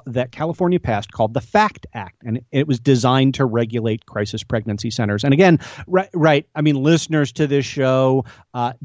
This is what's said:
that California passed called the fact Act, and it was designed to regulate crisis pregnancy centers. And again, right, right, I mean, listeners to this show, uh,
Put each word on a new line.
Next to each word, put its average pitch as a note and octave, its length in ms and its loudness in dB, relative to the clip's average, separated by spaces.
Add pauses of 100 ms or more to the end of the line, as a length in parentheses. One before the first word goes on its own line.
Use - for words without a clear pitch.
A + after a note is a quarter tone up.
that A#2+ 260 -4
California E3+ 480 -2
passed G#2 320 -4
called A2+ 220 -2
the C3 80 -4
fact - 540 -2
Act, G2 280 -16
and A#2+ 180 -6 (100)
it C#3+ 160 0
was B2+ 120 0
designed C3 540 2
to C3+ 120 -2
regulate A2+ 600 -2
crisis G#2 380 -6
pregnancy A2 480 -6
centers. G#2 320 -2
And C#3 100 4
again, E3+ 240 8 (300)
right, F#3 260 -2
right, D#3 400 2
I D#3 80 -6
mean, D3+ 140 2
listeners D3+ 560 0
to D#3 160 -2
this C#3 180 0
show, C3 600 0 (280)
uh, B2 200 -4 (120)